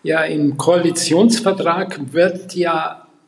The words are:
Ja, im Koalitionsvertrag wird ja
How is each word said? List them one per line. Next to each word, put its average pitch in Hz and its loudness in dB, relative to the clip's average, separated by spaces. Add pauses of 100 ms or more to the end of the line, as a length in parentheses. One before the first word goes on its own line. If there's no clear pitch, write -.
Ja, 156 -2
im 151 -2
Koalitionsvertrag 175 0
wird 180 0
ja 165 -4 (200)